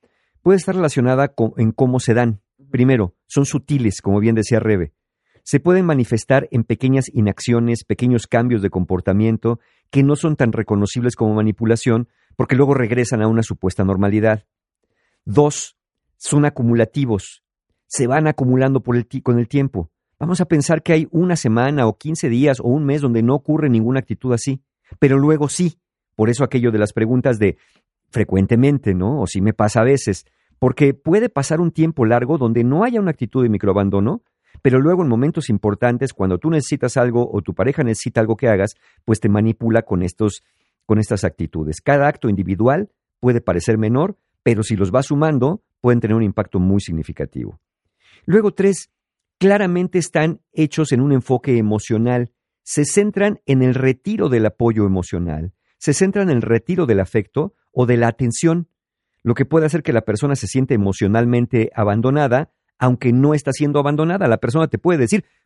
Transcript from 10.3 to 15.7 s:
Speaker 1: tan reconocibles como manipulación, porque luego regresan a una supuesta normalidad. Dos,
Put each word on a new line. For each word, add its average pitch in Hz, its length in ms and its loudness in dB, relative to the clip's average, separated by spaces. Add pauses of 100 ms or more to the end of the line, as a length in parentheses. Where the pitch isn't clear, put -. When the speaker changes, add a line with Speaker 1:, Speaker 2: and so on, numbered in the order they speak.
Speaker 1:
tan 120 160 0
reconocibles 110 640 -2
como 110 200 0
manipulación, 113 760 0 (260)
porque 127 220 0
luego 139 180 4
regresan 120 480 0
a 110 60 2
una 113 160 2
supuesta - 400 -4
normalidad. 104 600 0 (800)
Dos, 147 520 0 (400)